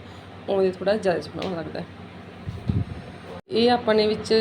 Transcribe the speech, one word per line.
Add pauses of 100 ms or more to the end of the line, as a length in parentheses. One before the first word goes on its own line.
(480)
ਉਵੇਂ
ਥੋੜ੍ਹਾ
ਜ਼ਿਆਦਾ
ਸੋਹਣਾ
ਲੱਗਦਾ
ਹੈ। (1700)
ਇਹ
ਆਪਾਂ
ਨੇ
ਵਿੱਚ